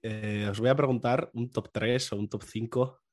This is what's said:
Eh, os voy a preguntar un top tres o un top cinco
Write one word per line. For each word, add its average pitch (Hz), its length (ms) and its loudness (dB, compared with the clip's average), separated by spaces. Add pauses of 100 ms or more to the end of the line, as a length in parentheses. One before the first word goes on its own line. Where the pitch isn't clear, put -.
Eh, 107 460 -4
os 101 120 -2
voy 117 80 4
a 135 80 8
preguntar 131 560 2
un 120 180 -4
top - 220 -4
tres 120 400 0
o 107 40 -4
un 104 120 -4
top - 160 -8
cinco 123 560 -2 (120)